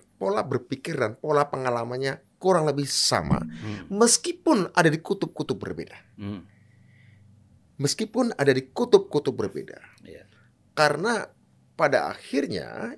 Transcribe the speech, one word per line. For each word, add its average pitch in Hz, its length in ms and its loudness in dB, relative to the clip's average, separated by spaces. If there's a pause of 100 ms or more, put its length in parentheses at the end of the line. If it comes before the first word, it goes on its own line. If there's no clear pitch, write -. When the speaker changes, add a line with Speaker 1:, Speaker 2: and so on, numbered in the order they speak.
(160)
Speaker 1:
pola 202 260 -2
berpikir 139 520 -6
dan 117 220 -2
pola 147 300 2
pengalamannya 127 760 -4 (160)
kurang 180 300 2
lebih 143 200 0
sama, 78 540 0
Speaker 2:
Hmm. - 500 -10
Speaker 1:
meskipun 233 800 2
ada 170 160 4
di 160 120 4
kutub-kutub 156 600 -6
berbeda. 85 400 -10 (160)
Speaker 2:
Hmm. 101 320 -10 (1300)
Speaker 1:
Meskipun 220 580 -2
ada 139 160 4
di 131 200 0
kutub-kutub 190 640 4
berbeda. - 440 -6 (240)
Speaker 2:
Iya. - 240 -20 (460)
Speaker 1:
Karena 156 540 2 (480)
pada 131 360 2
akhirnya 101 880 -6